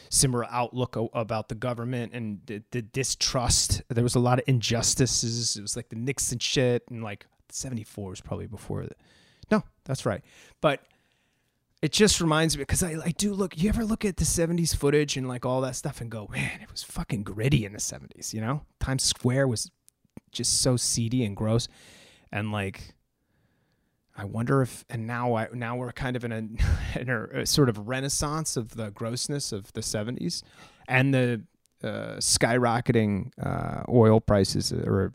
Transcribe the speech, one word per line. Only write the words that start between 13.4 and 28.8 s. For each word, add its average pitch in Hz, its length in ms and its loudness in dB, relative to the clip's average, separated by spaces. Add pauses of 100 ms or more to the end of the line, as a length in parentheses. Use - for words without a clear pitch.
you 170 120 2
ever 226 160 2
look 214 200 -2
at 196 120 0
the 160 80 0
seventies 170 500 2
footage 143 420 2
and, 131 120 -4
like, 123 180 -6
all 127 140 2
that 127 160 -4
stuff - 240 -8
and 117 100 -8
go, 107 220 -10
"Man, 139 280 -4
it 214 120 -20
was - 100 -10
fucking 131 400 -6
gritty 107 420 2
in 98 80 -10
the 107 60 -12
seventies," - 560 -10
you 110 60 -6
know? 127 240 -4 (160)
Times 131 240 -2
Square 131 420 2
was 120 240 -2 (640)
just - 280 0
so 127 160 4
seedy 117 480 0
and 98 120 -4
gross. 110 320 2 (640)
And, 104 180 -2
like, 98 440 -4 (1200)
I 104 100 -8
wonder 117 360 2
if, - 300 -2
and 117 160 -6
now 120 280 -2
I, 110 200 0
now 120 220 -6
we're 123 160 -6
kind 127 240 -4
of 120 80 -4
in 117 80 -4
a, 110 160 -6 (260)
<laughs> - 260 -2
in 127 80 -4
a, 117 180 0
a - 200 -4
sort 143 220 6
of 104 180 -2
renaissance 143 680 -4
of 113 180 -6
the 110 160 -8